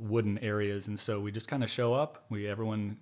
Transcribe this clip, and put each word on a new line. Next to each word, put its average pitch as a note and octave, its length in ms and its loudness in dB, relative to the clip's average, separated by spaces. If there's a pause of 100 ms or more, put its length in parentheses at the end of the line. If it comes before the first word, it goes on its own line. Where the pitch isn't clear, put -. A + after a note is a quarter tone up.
wooden G#2 320 4
areas. G#2 480 0
And G#2 120 -4
so G#2 200 -2
we G2+ 120 -4
just A2 180 -6
kinda C3 160 0
show A#2+ 300 2
up. D3+ 340 -2
We, G#2 180 -2
everyone, G#2+ 540 -2